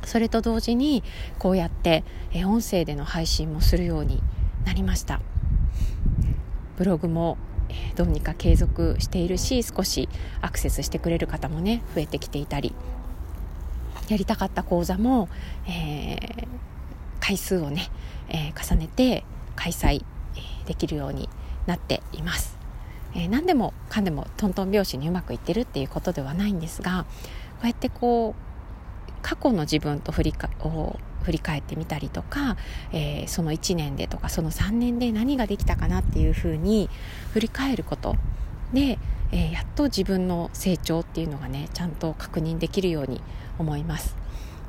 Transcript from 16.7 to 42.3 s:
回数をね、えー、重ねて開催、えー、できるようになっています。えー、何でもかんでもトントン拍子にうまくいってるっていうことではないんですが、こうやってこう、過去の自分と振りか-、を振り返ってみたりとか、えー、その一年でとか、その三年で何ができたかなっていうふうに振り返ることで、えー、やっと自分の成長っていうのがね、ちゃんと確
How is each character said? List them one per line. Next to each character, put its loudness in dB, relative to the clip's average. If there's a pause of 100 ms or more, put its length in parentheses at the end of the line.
回 0
数 0
を 0
ね、 -2 (400)
え -2
ー、 -8
重 4
ね 2
て 4 (300)
開 -2
催、 4 (300)
え -8 (240)
ー、 -6
で -4
き 0
る -2
よ -2
う -4
に -4 (380)
な 2
っ -2
て 0 (120)
い -6
ま -2
す。 -4 (580)
え -2
ー、 0
何 2
で 6
も 2 (160)
か 0
ん 4
で 2
も -4 (100)
ト 2
ン 2
ト 0
ン 0
拍 6
子 -4
に -2
う 2
ま 0
く -6
い -4
っ -10
て 0
る 2
っ -2
て -4
い 0
う -2
こ -6
と 0
で -4
は -4
な 2
い 2
ん 0
で -4
す -8
が、 0 (520)
こ -16
う 0
や 2
っ -14
て -2
こ 2
う、 -12 (120)
過 -4
去 4
の 4
自 2
分 0
と -4
振 4
り 2
か-、 -4 (120)
を -2 (240)
振 2
り 0
返 -2
っ -2
て -8
み -4
た -4
り -4
と -6
か、 0 (380)
え -2
ー、 -6
そ -2
の 0
一 0
年 -2
で -2
と -4
か、 -2
そ 0
の 0
三 2
年 2
で 2
何 2
が 2
で 0
き 0
た 4
か 2
な 4
っ 2
て 2
い 6
う 6
ふ 0
う 0
に 4 (440)
振 4
り 2
返 0
る -2
こ -4
と 0 (560)
で、 4 (340)
え 4
ー、 0
や -2
っ -4 (100)
と 6
自 2
分 2
の 0
成 2
長 0
っ -6
て -6
い 0
う -2
の -4
が -6
ね、 -4
ち -4
ゃ 0
ん -2
と -4
確 -4